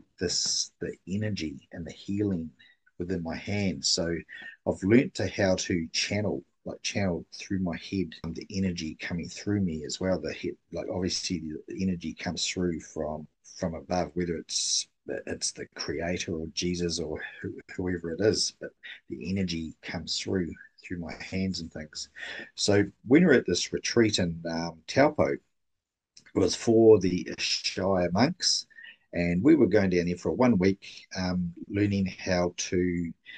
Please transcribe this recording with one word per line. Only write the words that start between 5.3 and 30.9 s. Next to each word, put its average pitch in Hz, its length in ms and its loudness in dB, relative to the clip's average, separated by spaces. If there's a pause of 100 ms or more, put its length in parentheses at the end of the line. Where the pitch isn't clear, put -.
to 87 380 -2
channel, 101 500 -2 (220)
like, - 160 -10
channel 95 420 -2 (160)
through 95 200 -4
my 87 180 -2
head, 90 320 -4 (140)
um, 85 100 -6
the - 160 -10
energy 90 500 -4
coming 85 300 -6
through 101 320 -2
me 78 240 -2
as - 140 -8
well. 92 200 0
The 76 140 -6
head, - 220 -6 (180)
like, 82 180 -6
obviously 90 480 -2
the, 78 280 -8
the - 160 -6
energy 85 320 -2
comes - 320 -6
through 87 320 -2
from, 76 480 -8 (300)
from 82 180 -4
above, 87 400 -2
whether 85 220 0
it's, - 500 -4 (400)
it's - 240 -4
the - 240 -12
creator 85 580 -4
or 80 200 -4
Jesus 87 460 -2
or 78 220 -4 (200)
who, 101 120 -8 (220)
whoever 87 360 -4
it 82 100 -4
is, - 380 2
but - 120 -10 (380)
the - 200 -8
energy 85 540 -2
comes - 360 -6
through, 95 320 -2 (320)
through 92 160 -10
my 80 220 -8
hands 95 400 -4
and 80 100 -12
things. - 380 -12 (460)
So 104 280 4 (240)
when 143 140 8
we 185 60 8
were 143 60 10
at - 120 6
this - 260 -2
retreat - 460 2
in, 85 320 -2
um, 82 380 -4
Taupo, 131 460 4
it 69 60 -6 (960)
was 92 220 2
for 110 440 8
the 90 280 0 (100)
Shire 90 760 0
monks, 127 540 2 (460)
and 87 300 0
we 151 140 8
were 131 100 6
going 98 240 4
down 87 160 2
there 87 120 -2
for - 140 -2
one 117 280 4
week, - 480 0 (100)